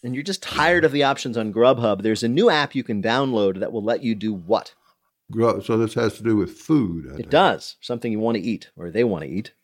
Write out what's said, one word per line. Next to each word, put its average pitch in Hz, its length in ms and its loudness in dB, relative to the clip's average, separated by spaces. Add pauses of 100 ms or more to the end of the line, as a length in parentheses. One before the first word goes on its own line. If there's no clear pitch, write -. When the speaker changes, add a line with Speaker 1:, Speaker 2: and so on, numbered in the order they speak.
Speaker 1:
and 123 100 -6
you're 139 80 -6
just 185 200 -8
tired 165 420 2
of 147 80 4
the 143 100 2
options 135 340 0
on 110 160 -2
Grubhub, 117 500 4
there's 107 200 0
a 117 60 0
new 170 220 4
app 147 240 0
you 131 100 -2
can 104 180 -4
download 110 580 0
that 104 120 -6
will 110 100 -4
let 113 220 -2
you 113 100 0
do 107 180 -6
what? 90 420 -2 (580)
Speaker 2:
Grub-, 110 320 0
so 113 120 0
this 110 180 0
has 113 240 0
to 101 40 -16
do 110 140 2
with 104 160 0
food, 90 560 -2
I 67 60 -16
Speaker 1:
It - 20 -12
Speaker 2:
think. 113 140 -10
Speaker 1:
does. 147 500 2
Something 120 320 -6
you 107 80 -2
want 113 160 0
to 98 60 -4
eat, 101 340 -6
or 87 140 -12
they 104 120 0
want 95 220 0
to 67 60 -10
eat. 95 220 -8 (120)